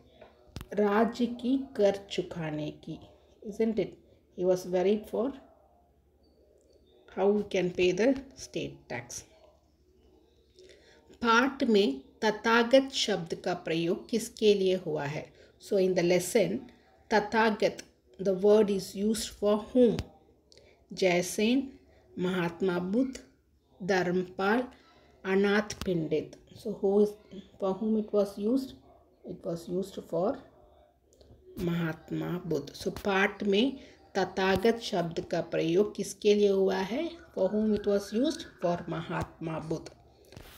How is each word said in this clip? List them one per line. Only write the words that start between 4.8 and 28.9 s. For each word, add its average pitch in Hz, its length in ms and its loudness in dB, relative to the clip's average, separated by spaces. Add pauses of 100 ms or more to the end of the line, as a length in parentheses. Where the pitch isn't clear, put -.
for 226 240 -2 (1800)
how 196 120 2
we 208 160 2
can 180 260 -2
pay 180 220 2
the 202 180 2 (280)
state - 500 -12
tax। - 360 -12 (2000)
पाठ 240 400 4
में 226 380 4 (220)
तथागत 233 680 4
शब्द 180 400 -4 (120)
का 180 80 0 (120)
प्रयोग 170 440 -2
किसके 214 440 2
लिए 190 220 2 (100)
हुआ 151 200 -4
है? 147 200 -8 (340)
So - 180 -2
in 185 160 4
the 175 100 2
lesson, 180 540 2 (540)
तथागत, 214 720 2 (360)
the 190 140 0
word 208 380 6
is 190 240 -4
used 214 340 -2 (100)
for 208 180 2 (160)
whom? 240 260 6 (920)
जयसेन, 202 760 2 (520)
महात्मा 180 600 -2
बुद्ध, 226 400 -2 (680)
धर्मपाल, 190 760 0 (640)
अनाथ 202 600 2
पंडित। 156 500 -2 (220)
So 208 240 -10
who 202 220 4
is, 208 100 0 (460)
for 190 160 0
whom 220 240 0
it 214 120 -6
was 202 280 0
used? 254 340 0 (560)